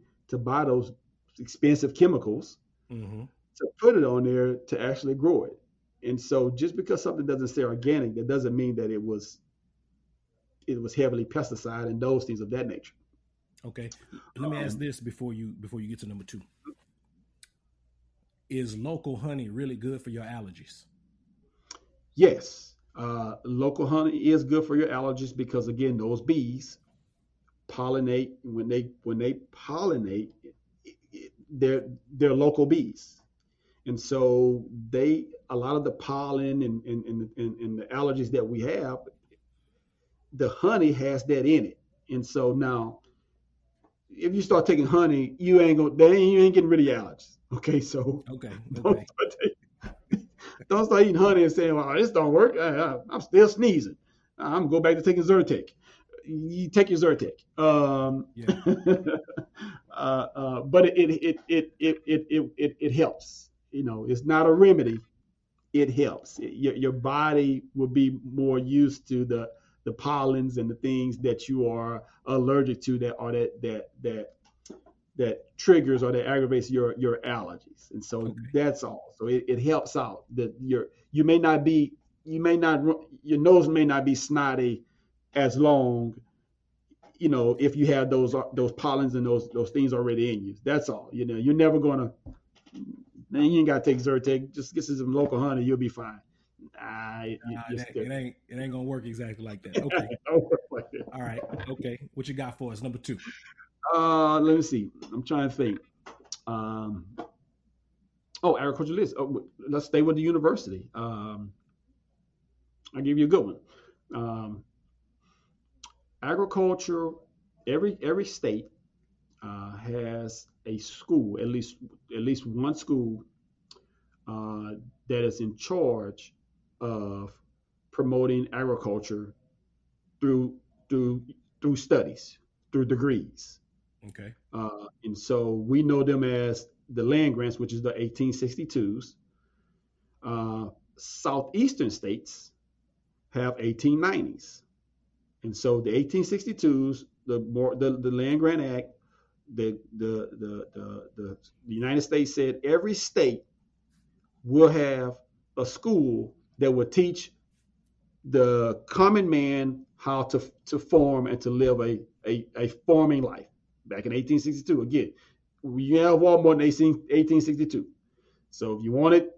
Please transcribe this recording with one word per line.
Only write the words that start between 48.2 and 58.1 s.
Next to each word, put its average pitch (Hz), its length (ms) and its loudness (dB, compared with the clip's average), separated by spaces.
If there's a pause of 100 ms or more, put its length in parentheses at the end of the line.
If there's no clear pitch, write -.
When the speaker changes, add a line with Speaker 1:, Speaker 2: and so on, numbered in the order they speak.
Speaker 2:
Okay, 123 220 -14 (100)
Speaker 1:
<laughs> 120 120 -16
don't 120 120 -8
Speaker 2:
okay. 202 200 2
Speaker 1:
start - 360 -6
taking, - 840 -8 (420)
don't 214 160 2
start 214 180 6
eating 190 120 6
honey 185 280 8
and 156 80 6
saying, 165 240 2
"Well, 139 180 -2
this 226 180 2
don't 156 200 2
work. 214 260 6
I, 160 180 0
I, 147 220 -2 (120)
I'm - 120 -8
still 202 280 10
sneezing. 190 460 2 (420)
I'm 147 140 -6
gonna 170 160 0
go 160 120 2
back 165 160 6
to 160 60 -6
taking 180 220 2
Zyrtec." 170 460 4 (560)
You 160 440 -6
take 190 200 6
your 170 100 2
Zyrtec. 151 320 4 (260)
Um, 139 800 2